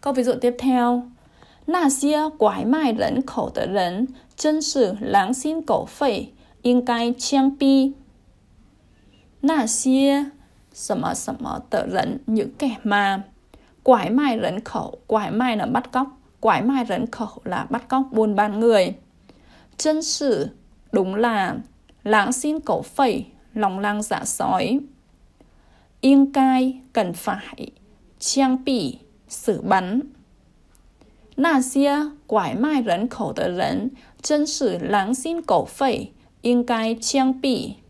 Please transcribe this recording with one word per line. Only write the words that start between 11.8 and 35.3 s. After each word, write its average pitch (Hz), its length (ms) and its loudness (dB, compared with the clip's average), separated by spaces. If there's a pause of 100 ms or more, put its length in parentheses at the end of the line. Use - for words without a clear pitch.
人", - 400 -4
những 220 320 0
kẻ 254 260 -2
mà. 202 380 0 (600)
"Quải 208 260 6
mai 254 300 2
rẫn 185 200 -2
khẩu", - 460 -8
quải 214 240 0
mai 233 260 -2
là 202 100 -4
bắt 247 260 -4
cóc, 262 140 -2 (340)
"quải 190 220 2
mai 262 220 0
rẫn 214 220 -4
khẩu" - 380 -10
là - 260 -4
bắt - 180 -6
cóc, 269 140 2 (100)
buôn 214 220 2
bán 208 260 0
người. 202 340 4 (840)
"Chân 311 260 0
sự", 277 460 -2 (440)
đúng 190 220 0
là, 214 420 0 (480)
"láng 208 280 4
xin 302 280 -2
cổ 165 220 -2
phẩy", - 440 -2 (280)
lòng 190 240 -2
lang 208 240 -4
dạ - 220 -6
sói. 190 560 0 (1200)
"Yên 277 320 6
cai", 262 480 2 (120)
cần 185 200 0
phải. - 580 -8 (480)
"Chiang 262 460 0
bỉ", 226 340 -2 (300)
xử - 340 -4
bắn. 190 380 0 (1400)
"那 285 240 4
些 285 500 0 (160)
拐 190 280 0
卖 269 260 0
人 226 280 0
口 190 240 -6
的 - 160 -2
人 180 420 -2 (320)
真 302 240 0
是 220 320 -2
狼 202 360 0
心 330 280 -6